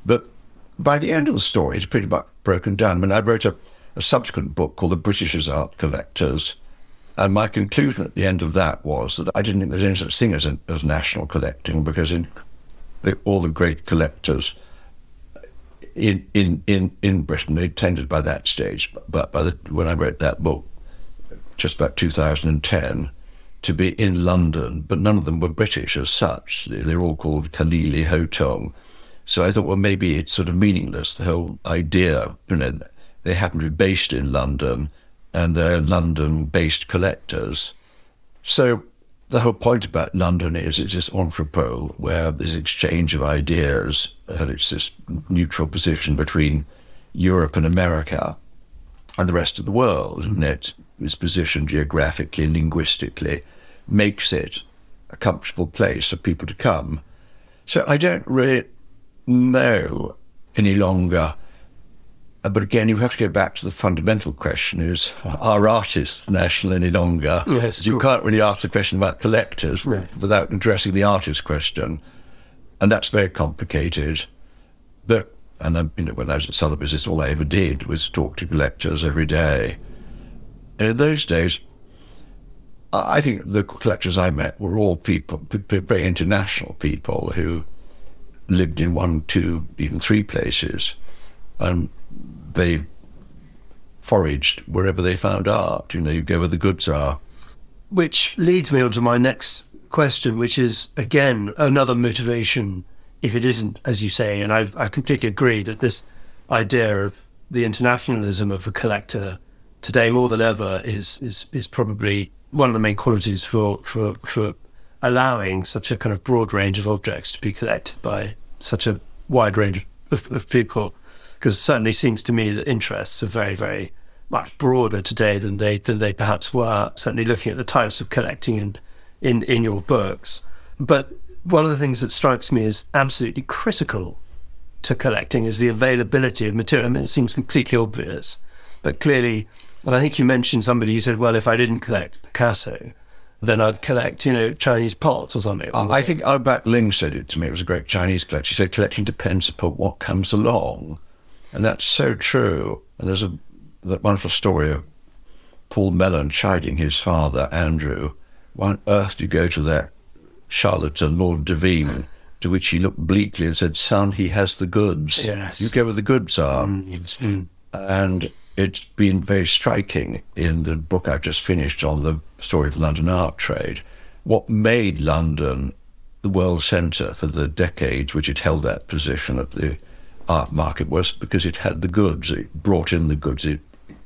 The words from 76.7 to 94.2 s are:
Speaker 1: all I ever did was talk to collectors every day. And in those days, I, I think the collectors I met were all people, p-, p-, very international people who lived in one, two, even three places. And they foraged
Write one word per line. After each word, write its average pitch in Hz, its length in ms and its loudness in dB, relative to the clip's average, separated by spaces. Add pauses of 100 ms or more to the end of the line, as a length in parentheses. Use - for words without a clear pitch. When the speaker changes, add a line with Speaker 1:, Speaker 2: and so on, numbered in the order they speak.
Speaker 1:
all 78 140 0
I 69 80 0
ever 78 140 0
did 76 400 0
was - 260 -2
talk - 280 -2
to 87 100 -6
collectors 78 560 0
every 78 220 2
day. 73 520 2 (1040)
And 107 80 2
in 113 100 2
those 147 280 2
days, 85 340 0 (1300)
I, - 240 0
I 143 40 4
think 127 240 0
the 101 200 0
collectors 92 520 -2
I 90 120 4
met 80 320 -2
were 98 160 -2
all 98 180 4
people, 82 440 -2
p-, - 180 -6
p-, 98 220 -2
very 90 260 0
international 95 720 0
people - 600 -2
who 82 300 -2 (800)
lived 87 320 2
in 87 140 2
one, 82 340 0
two, 85 400 0 (100)
even 76 220 -4
three 107 240 2
places. - 720 -2 (640)
And 90 300 0 (640)
they 85 300 2 (1200)
foraged 76 600 2